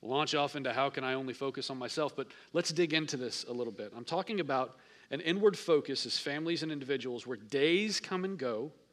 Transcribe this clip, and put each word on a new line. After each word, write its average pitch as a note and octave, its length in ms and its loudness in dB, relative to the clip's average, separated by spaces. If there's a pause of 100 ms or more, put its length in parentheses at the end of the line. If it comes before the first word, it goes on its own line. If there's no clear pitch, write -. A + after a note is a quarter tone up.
launch D3 340 0
off C#3+ 200 2
into C3 160 -2
how C3+ 180 4
can C3+ 140 -4
I C3 120 0
only C3 180 -2
focus C3+ 360 -4
on C3 80 -6
myself." C3 380 -2
But C3 120 -4 (260)
let's E3 180 2
dig D#3+ 220 4
into D3+ 240 0
this B2 260 -4
a - 80 -8
little A#2+ 220 -4
bit. G#2 200 -10
I'm A#2 120 -10
talking F#3+ 340 -2
about C3+ 380 0 (340)
an C#3 80 -4
inward G3 400 4
focus C#3 460 2
as A2+ 120 -2
families D#3 460 -2
and D#3+ 80 -4
individuals B2+ 560 -4
where B2 80 -4
days D#3 640 2
come F#3 240 -4
and G3 160 -4
go, B2 320 -2 (220)